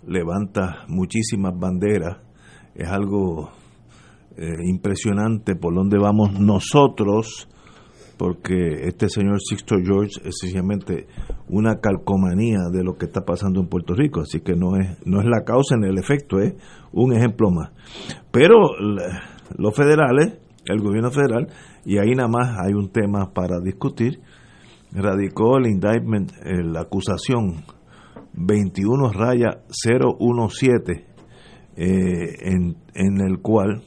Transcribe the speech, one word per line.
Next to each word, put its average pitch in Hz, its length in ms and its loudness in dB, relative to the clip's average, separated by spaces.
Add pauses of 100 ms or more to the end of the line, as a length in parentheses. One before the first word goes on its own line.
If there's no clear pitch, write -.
levanta 90 800 -4
muchísimas 95 680 -4
banderas, 92 600 -2 (560)
es 82 140 -10
algo, 98 640 -2 (840)
eh, 82 280 -8
impresionante 101 920 -2
por 85 180 -2
donde 98 240 2
vamos 101 420 4
nosotros, 107 1080 2 (680)
porque 90 720 -2
este 101 200 -2
señor 101 320 0
Sixto - 440 -2
George 98 400 0
es 90 160 -10
sencillamente 92 680 -4 (420)
una 107 300 0
calcomanía 98 800 0 (140)
de 92 100 0
lo 90 140 -4
que 90 100 -6
está 95 140 -4
pasando 92 400 -2
en 87 80 -2
Puerto 90 260 -4
Rico, 123 280 0
así 80 180 -6
que 90 160 -2
no 92 200 0
es, 95 300 -2
no 95 140 0
es 107 60 2
la 113 180 2
causa 131 320 2
ni 107 100 0
el 95 120 0
efecto, 113 420 -2
es 110 140 0 (360)
un 123 220 2
ejemplo 110 400 2
más. 82 180 -4 (640)
Pero 165 480 8
la, 92 420 -4 (340)
los 104 160 0
federales, 147 640 4 (280)
el 107 160 -2
gobierno 107 320 0
federal, 131 340 0 (380)
y 101 140 0
ahí 104 120 2
nada 127 180 2
más 120 320 0
hay 92 120 -2
un 101 180 -2
tema 101 420 -2
para 90 280 -4
discutir, 113 600 -4 (680)
radicó 101 680 0
el 123 100 2
indictment, 107 640 0 (120)
eh, 90 200 -4
la 82 160 -4
acusación 98 840 -4 (720)
veintiuno 104 800 0
raya 117 560 0
cero 123 500 0
uno 120 320 2
siete, 113 560 0 (680)
eh, 90 640 0
en, 90 380 -2 (160)
en 98 260 0
el 95 180 0
cual 107 480 0